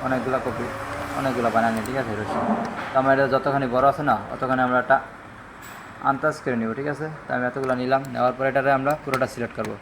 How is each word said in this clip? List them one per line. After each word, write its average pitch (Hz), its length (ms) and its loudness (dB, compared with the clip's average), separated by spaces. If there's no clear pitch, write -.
অনেকগুলা 131 400 0
কপি, 120 200 -4
অনেকগুলা 123 360 0
বানাই 113 200 4
নিই, 110 120 -2
ঠিক 127 140 -2
আছে? 113 180 -4
রশি। 92 200 -2
তো - 100 0
আমার 135 140 6
এটা 139 100 4
যতখানি 139 400 2
বড় 127 160 6
আছে 147 180 -2
না, 117 60 6
অতখানি 127 340 0
আমরা 123 160 4
একটা 135 140 6
আন্দাজ 147 340 2
করে 127 180 0
নিব, 113 180 -2
ঠিক 139 140 -4
আছে? 147 140 -6
তো - 100 -18
আমি 123 140 0
এতগুলা 131 320 -2
নিলাম, 131 200 2
নেওয়ার 120 240 2
পর 131 140 -2
এটারে 135 280 2
আমরা 135 120 2
পুরোটা 131 300 0
সিলেক্ট 117 260 -6
করব। 107 120 -4